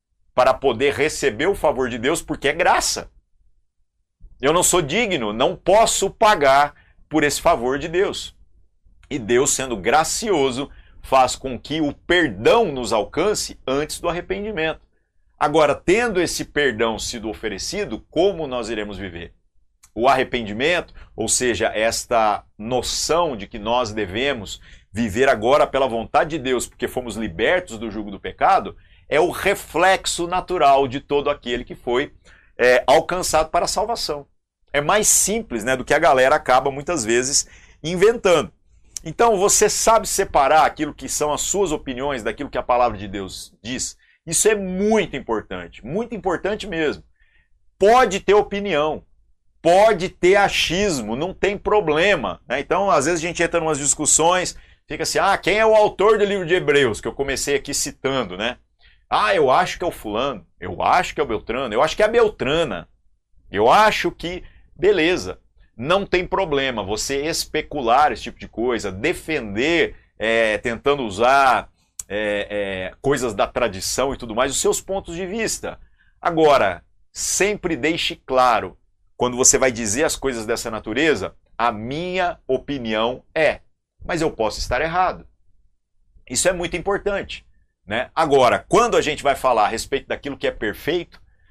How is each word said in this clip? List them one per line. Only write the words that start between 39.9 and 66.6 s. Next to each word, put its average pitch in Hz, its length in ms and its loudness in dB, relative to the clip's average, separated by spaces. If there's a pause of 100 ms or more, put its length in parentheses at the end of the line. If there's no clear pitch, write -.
separar 151 580 4
aquilo 143 280 -4
que 135 140 -14
são 151 240 -2
as 139 100 -4
suas 190 300 0
opiniões 135 500 -6
daquilo 113 280 -6
que - 80 -6
a 123 60 -2
palavra 123 340 2
de 104 100 -10
Deus 95 540 -10
diz? - 360 -8 (320)
Isso 165 180 0
é 220 80 4
muito 196 600 -2
importante, 98 720 -8
muito 180 280 -6
importante 190 540 -4
mesmo. 156 360 -4 (760)
Pode 208 400 6
ter - 140 2
opinião, 202 680 0 (560)
pode 190 480 6
ter 180 280 4
achismo, 165 800 0
não 175 180 -6
tem 196 240 -2
problema, 165 920 0
né? 131 120 -2
Então, 185 320 0
às 143 140 4
vezes 165 180 0
a 175 40 -4
gente 170 140 -4
entra 170 180 0
em 165 40 -2
umas 156 160 -2
discussões, 156 760 2 (320)
fica 151 140 -10
assim, 151 160 -2
"Ah, 180 220 2
quem 190 180 0
é 220 80 4
o 220 100 4
autor 208 440 4
do 202 60 4
livro 196 200 -2
de 160 80 0
Hebreus?", 143 480 2
que - 60 -8
eu 113 60 -4
comecei 139 420 -2
aqui 135 180 -6
citando, 131 640 -4
né? 117 200 -4 (520)
"Ah, 202 240 2
eu 151 160 4
acho 175 300 2
que 185 40 -6
é 175 40 -2
o 160 40 -2
fulano, 110 540 -6 (140)
eu 92 240 -8
acho 156 320 2
que - 40 -4
é 151 40 -2
o 120 40 -2
Beltrano, 117 460 -6
eu 120 80 2
acho 156 140 0
que 208 80 2
é - 20 6
a 214 40 0
Beltrana, 160 800 -2 (640)
eu 107 220 4
acho 202 400 4
que", - 320 -10 (320)
beleza, 170 640 0 (360)
não 175 300 -2
tem 180 220 -2
problema 139 560 -2